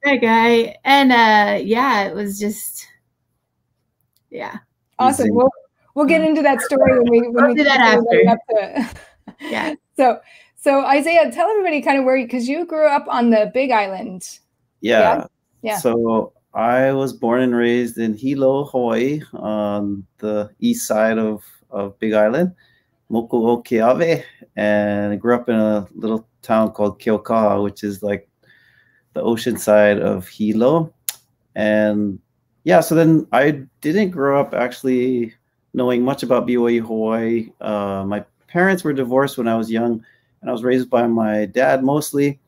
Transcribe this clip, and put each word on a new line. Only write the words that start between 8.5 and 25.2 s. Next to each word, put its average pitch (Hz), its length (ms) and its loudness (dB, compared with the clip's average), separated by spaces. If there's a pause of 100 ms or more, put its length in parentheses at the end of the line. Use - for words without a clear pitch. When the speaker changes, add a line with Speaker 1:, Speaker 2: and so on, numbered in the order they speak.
Speaker 2:
to 220 500 -4 (400)
<laughs> - 80 -
Speaker 1:
Yeah. 262 260 -6 (220)
Speaker 2:
So, 247 220 2 (380)
so 277 280 0
Isaiah, 294 460 2
tell 330 180 -2
everybody 370 320 0
kind 277 160 0
of 269 80 0
where 262 120 2
you, 254 100 -2
'cause 247 220 -6
you 320 180 -4
grew 311 220 0
up 285 200 0
on 240 220 2
the 214 240 2
Big 262 160 0
Island. 196 720 -4 (400)
Speaker 3:
Yeah. 113 200 2
Speaker 2:
Yeah? - 260 0 (360)
Yeah. - 160 -6
Speaker 3:
So 117 540 -2 (220)
I 123 360 0
was 135 220 -4
born 120 300 -2
and 127 120 0
raised 120 440 -2
in 113 160 -2
Hilo, 135 500 -2
Hawaii, 127 580 -4 (100)
on 104 720 -6 (140)
the 104 400 -6
east 120 300 -4
side 110 300 0
of, 107 260 -6 (260)
of 101 300 -10
Big 110 140 -2
Island, 120 360 2 (640)
Mokuokeawe, 120 1120 0 (320)
and 104 640 -2